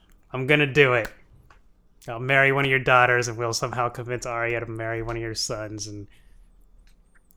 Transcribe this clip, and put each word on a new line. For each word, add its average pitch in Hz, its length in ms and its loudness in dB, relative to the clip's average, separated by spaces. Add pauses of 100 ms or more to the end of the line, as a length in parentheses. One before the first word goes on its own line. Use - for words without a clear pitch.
(320)
I'm 131 160 -4
gonna 147 240 4
do 131 220 6
it. 113 180 0 (960)
I'll 117 120 -8
marry 135 340 4
one 139 120 0
of 135 60 0
your 131 80 4
daughters, 123 480 4
and 113 100 -8
we'll 117 160 -4
somehow 120 360 -4
convince 120 360 -8
Arya 117 360 -4
to 117 60 -8
marry 113 340 -6
one 117 160 -6
of 117 40 -6
your 113 140 -8
sons, 107 520 -8
and 104 200 -14 (1300)